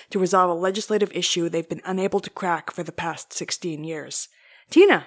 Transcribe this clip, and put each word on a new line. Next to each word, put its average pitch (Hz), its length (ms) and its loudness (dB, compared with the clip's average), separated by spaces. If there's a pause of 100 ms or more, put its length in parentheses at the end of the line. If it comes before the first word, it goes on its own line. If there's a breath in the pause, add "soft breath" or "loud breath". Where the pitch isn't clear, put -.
(100)
to 208 80 -4
resolve 185 320 4
a 175 40 0
legislative 196 600 0
issue 170 340 -2
they've 165 200 -4
been 165 160 -8
unable 190 340 -2
to - 120 -4
crack 170 420 -4
for 175 100 -8
the 165 80 -8
past - 420 -8
sixteen 160 520 -6
years. 156 440 -8 (420 soft breath)
Tina, 330 360 6